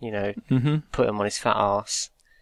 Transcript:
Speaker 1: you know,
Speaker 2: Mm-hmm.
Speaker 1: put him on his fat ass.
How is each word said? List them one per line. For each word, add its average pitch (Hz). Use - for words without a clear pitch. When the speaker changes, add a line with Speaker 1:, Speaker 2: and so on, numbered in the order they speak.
Speaker 1:
you 113
know, 101
Speaker 2:
Mm-hmm. 131
Speaker 1:
put 120
him 107
on 101
his 104
fat 107
ass. 104